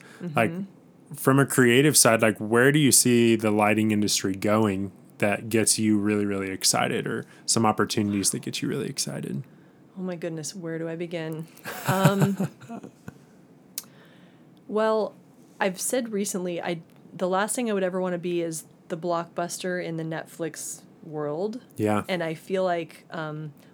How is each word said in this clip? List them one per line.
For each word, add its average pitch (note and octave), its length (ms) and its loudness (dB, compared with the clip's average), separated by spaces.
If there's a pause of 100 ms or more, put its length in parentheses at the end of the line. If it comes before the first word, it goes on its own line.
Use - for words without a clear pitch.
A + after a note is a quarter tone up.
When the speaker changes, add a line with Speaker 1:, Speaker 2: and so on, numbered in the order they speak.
(340)
Speaker 1:
Like, B2 160 2
Speaker 2:
Mm-hmm. - 640 -14
Speaker 1:
from C#3 240 4
a C3+ 80 6
creative B2+ 500 6
side, A2+ 260 6
like, G#2+ 160 2
where A#2 340 4
do D3+ 60 4
you C#3 140 6
see A#2 440 6
the G#2+ 140 0
lighting G#2+ 400 4
industry G2+ 440 0
going G2 580 0 (260)
that G#2 300 0
gets A2 300 2
you G#2+ 200 4
really, G#2 280 0
really G2 240 -4
excited, A#2+ 560 0
or A2+ 180 -6 (220)
some A2+ 200 2
opportunities G2+ 640 0
that B2+ 120 -6
get - 200 -8
you C#3+ 60 -4
really C3+ 200 -4
excited? C#3 540 -8 (560)
Speaker 2:
Oh F#3 40 -10
my F3+ 140 -8
goodness, D#3+ 380 -8
where E3 240 -8
do E3 100 -8
I E3 80 -8
begin? E3 500 -8 (400)
Um, G3 680 2
Speaker 1:
<laughs> - 340 -16 (1800)
Speaker 2:
well, A3 460 0 (460)
I've F#3+ 200 -2
said A#3 320 -2
recently, F3+ 500 -4
I, E3+ 180 -6 (340)
the F3+ 140 -2
last G3 260 0
thing A#3+ 160 -2
I G#3 40 0
would G3 80 0
ever F#3 180 -2
wanna F3+ 180 -2
be F3 240 -4
is D#3+ 220 -6 (240)
the F3+ 80 -6
blockbuster F3 880 -4
in E3 120 -6
the D#3+ 80 -6
Netflix - 800 -8 (200)
world. D#3+ 580 -6 (160)
Speaker 1:
Yeah. G#3 320 0
Speaker 2:
And F3 140 -2
I E3 120 -4
feel F#3 300 -4
like, E3+ 460 -4
um, D#3 420 -10 (220)